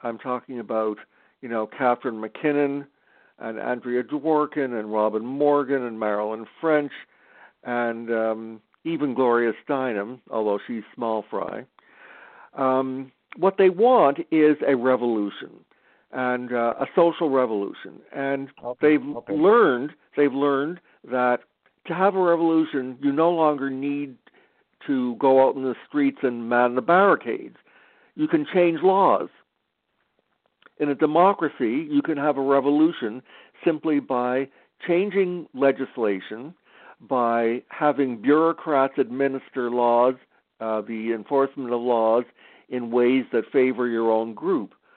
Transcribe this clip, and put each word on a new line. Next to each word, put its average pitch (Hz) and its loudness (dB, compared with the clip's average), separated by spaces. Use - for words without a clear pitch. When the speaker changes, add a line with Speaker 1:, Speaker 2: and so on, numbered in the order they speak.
Speaker 1:
I'm 117 -8
talking 123 -8
about, 110 -4
you 123 -12
know, 110 -4
Catherine 120 -2
McKinnon 143 -2
and 113 -10
Andrea 123 -4
Dworkin 147 -2
and 107 -8
Robin 107 0
Morgan 139 0
and 113 -8
Marilyn 107 -4
French 151 0
and, 117 -4
um, 110 -4
even 151 -4
Gloria 120 2
Steinem, 123 -4
although 107 -2
she's 113 -8
small 110 -4
fry. 98 -8
Um, 131 -2
what 190 0
they 190 6
want 180 4
is 151 4
a 143 2
revolution, 117 -2
and, 123 -4
uh, 117 0
a - -4
social 170 4
revolution. 110 -2
And 139 -6
Speaker 2:
Okay, 123 -10
Speaker 1:
they've 139 -8
Speaker 2:
okay. 117 -10
Speaker 1:
learned, 156 4
they've 147 2
learned 143 -2
that 123 0
to 180 -4
have 190 2
a 190 0
revolution, 160 0
you 143 0
no 160 2
longer 151 0
need 139 -6
to 123 0
go 135 6
out 131 2
in 131 -6
the 127 -4
streets 139 0
and 120 -2
man 120 2
the 127 -2
barricades. 160 2
You 151 -2
can 151 0
change 175 2
laws. 175 2
In 151 -2
a 139 -2
democracy, 156 2
you 143 4
can 156 -2
have 143 0
a 139 -2
revolution 139 2
simply 156 0
by 127 -2
changing 180 -2
legislation, 127 -2
by 117 0
having 131 -2
bureaucrats 151 2
administer 131 -4
laws, 120 2
uh, 110 -4
the 113 -6
enforcement 131 -2
of 120 -2
laws 117 2
in 123 -6
ways 123 4
that 117 -2
favor 127 2
your 113 0
own 113 0
group. 139 -4